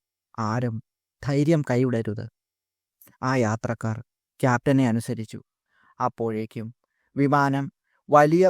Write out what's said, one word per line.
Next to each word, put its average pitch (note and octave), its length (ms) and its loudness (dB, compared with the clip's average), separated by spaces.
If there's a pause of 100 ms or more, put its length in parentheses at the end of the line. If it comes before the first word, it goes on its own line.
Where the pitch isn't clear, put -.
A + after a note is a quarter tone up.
(380)
ആരും A2+ 380 -4 (480)
ധൈര്യം D3 380 2
കൈവിടരുത്." A#2 640 -2 (960)
ആ B2+ 140 -2
യാത്രക്കാർ A2+ 640 -2 (420)
ക്യാപ്റ്റനെ C3+ 480 2
അനുസരിച്ചു. A2+ 520 -4 (600)
അപ്പോഴേക്കും A2+ 680 -4 (480)
വിമാനം C#3 500 0 (440)
വലിയ D3+ 400 6